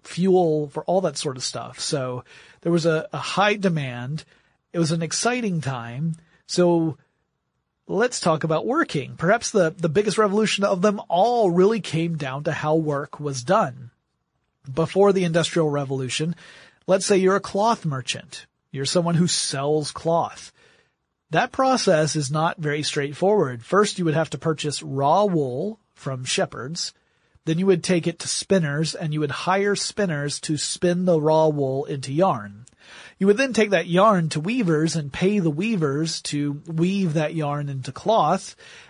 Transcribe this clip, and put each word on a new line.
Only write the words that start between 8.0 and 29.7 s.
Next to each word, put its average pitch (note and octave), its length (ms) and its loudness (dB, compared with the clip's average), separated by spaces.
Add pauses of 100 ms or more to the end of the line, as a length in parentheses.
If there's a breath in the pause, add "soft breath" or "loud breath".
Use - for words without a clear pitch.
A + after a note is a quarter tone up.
talk D#3+ 240 0
about E3 220 -2
working. D3 500 -2
Perhaps - 340 0
the, E3+ 200 2
the E3 180 -4
biggest G3+ 300 0
revolution G#3 440 2
of F#3+ 200 0
them G#3 260 2
all G#3+ 420 2
really F#3+ 300 4
came E3 380 -4
down C#3 260 -6
to D#3+ 80 -2
how D#3 220 0
work D3+ 440 -2
was C#3 240 -6
done. B2+ 480 0 (800)
Before F#3 420 4
the F#3 120 0
Industrial E3 460 0
Revolution, C#3 640 -4 (500 loud breath)
let's F#3+ 200 2
say G3+ 100 4
you're F#3 200 4
a F#3+ 40 -2
cloth G#3 460 0
merchant. - 600 -8 (260)
You're C3+ 120 -6
someone E3+ 300 0
who F3 120 4
sells D3 640 -2
cloth. - 600 -4 (800 soft breath)
That F#3+ 200 0
process G3 640 2
is C#3+ 160 -2
not D#3 280 -2
very D3+ 240 -4
straightforward. C#3+ 800 0
First, G3+ 340 2
you F3+ 60 -2
would D#3 100 2
have D#3 160 0
to D3+ 80 -10
purchase D3+ 440 -4
raw D3 420 2
wool E3 560 -2 (140)
from C3 300 -8
shepherds. D3 680 -4 (520)
Then D#3+ 140 0
you F#3+ 80 0
would F3+ 180 4
take F3 220 0
it E3+ 140 -2
to - 80 -8
spinners, D#3 680 0
and D#3+ 180 -6
you D3+ 80 -2
would D3 100 0
hire G3 460 0